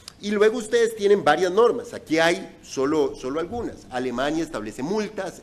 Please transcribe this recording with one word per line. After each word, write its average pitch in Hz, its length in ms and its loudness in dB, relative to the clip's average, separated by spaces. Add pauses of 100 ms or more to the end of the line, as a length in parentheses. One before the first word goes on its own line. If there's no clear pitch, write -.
(200)
Y 208 100 -6
luego 214 280 4
ustedes 226 360 0
tienen 202 300 4
varias 170 260 4
normas. 220 440 2
Aquí 156 240 -2
hay 180 440 0
solo, 139 540 0
solo 139 240 -6
algunas. 175 500 -8
Alemania 127 540 -2
establece 127 360 -8
multas, 190 640 -6